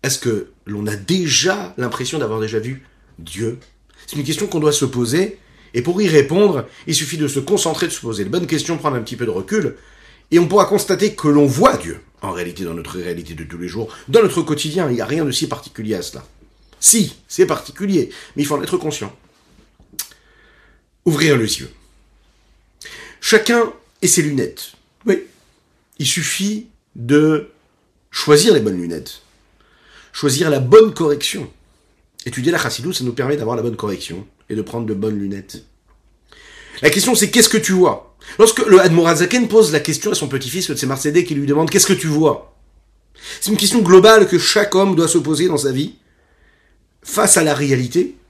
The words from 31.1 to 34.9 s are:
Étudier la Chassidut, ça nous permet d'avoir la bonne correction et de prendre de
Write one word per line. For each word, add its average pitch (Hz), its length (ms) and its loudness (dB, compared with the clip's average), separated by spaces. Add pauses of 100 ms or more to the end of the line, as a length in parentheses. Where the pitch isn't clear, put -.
Étudier 127 240 -2
la 170 80 0
Chassidut, 131 340 -6
ça - 100 -6
nous 120 100 -4
permet 135 220 -2
d'avoir 117 200 -4
la 113 80 -4
bonne 117 120 -4
correction 98 520 -10 (200)
et - 60 -10
de 107 80 -6
prendre 117 240 -8
de 107 80 -6